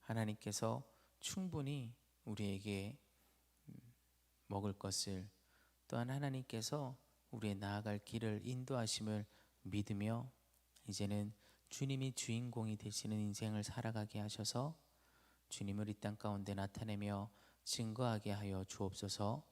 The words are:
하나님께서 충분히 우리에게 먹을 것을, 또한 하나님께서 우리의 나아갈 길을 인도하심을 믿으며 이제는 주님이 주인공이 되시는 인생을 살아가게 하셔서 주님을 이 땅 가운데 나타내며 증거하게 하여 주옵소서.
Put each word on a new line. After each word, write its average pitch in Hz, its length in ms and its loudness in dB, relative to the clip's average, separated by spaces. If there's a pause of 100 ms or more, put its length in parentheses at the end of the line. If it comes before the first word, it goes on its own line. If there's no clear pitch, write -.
하나님께서 110 800 2 (380)
충분히 143 720 -2 (300)
우리에게 104 720 0 (1500)
먹을 101 280 0
것을, 98 540 -2 (600)
또한 120 220 0
하나님께서 131 880 -2 (340)
우리의 104 260 0
나아갈 104 420 0
길을 110 460 0
인도하심을 117 800 0 (380)
믿으며 104 680 0 (560)
이제는 104 480 0 (340)
주님이 131 440 0
주인공이 117 640 0
되시는 107 420 -2
인생을 104 460 2
살아가게 113 560 0
하셔서 110 560 0 (720)
주님을 104 400 -2
이 107 60 0
땅 107 220 -2
가운데 101 380 0
나타내며 101 760 0 (340)
증거하게 113 680 2
하여 98 320 0
주옵소서. 101 880 0